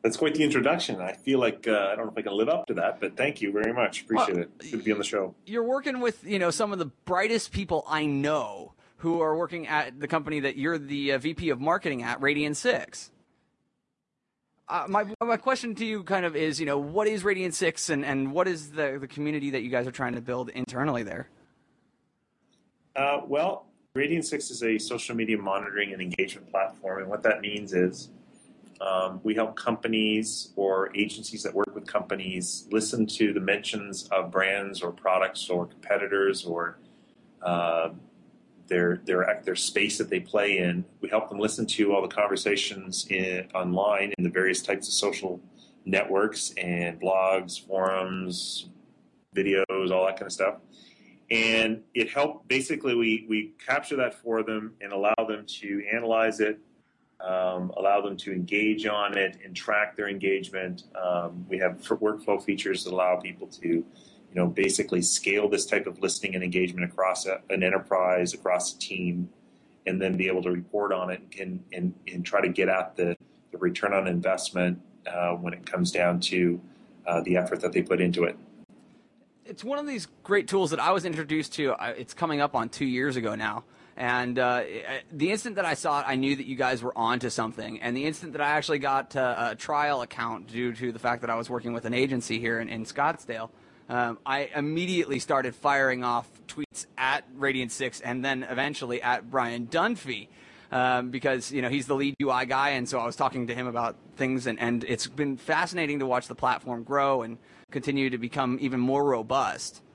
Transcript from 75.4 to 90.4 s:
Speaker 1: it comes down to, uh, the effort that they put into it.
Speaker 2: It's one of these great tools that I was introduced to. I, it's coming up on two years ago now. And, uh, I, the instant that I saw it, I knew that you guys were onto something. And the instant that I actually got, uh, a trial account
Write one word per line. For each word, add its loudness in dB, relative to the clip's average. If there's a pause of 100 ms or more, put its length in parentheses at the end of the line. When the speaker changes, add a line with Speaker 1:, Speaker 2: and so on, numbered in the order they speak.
Speaker 1:
it -12
comes 0
down 4
to, 2 (460)
uh, 2
the 2
effort 2
that 0
they 4
put 2
into 4
it. -2 (1080)
Speaker 2:
It's -14
one -2
of -4
these -6 (140)
great 4
tools 2
that 0
I 6
was 4
introduced -2
to. 2
I, -2
it's -10
coming 0
up 2
on 0
two -4
years 0
ago 0
now. -4 (360)
And, 0
uh, 4
I, -8 (100)
the 0
instant -4
that 0
I 0
saw 0
it, -4
I 0
knew 2
that -8
you -6
guys 0
were -4
onto 0
something. -6
And -2
the -2
instant -6
that -4
I 2
actually 0
got, -2
uh, 0
a -6
trial 0
account -6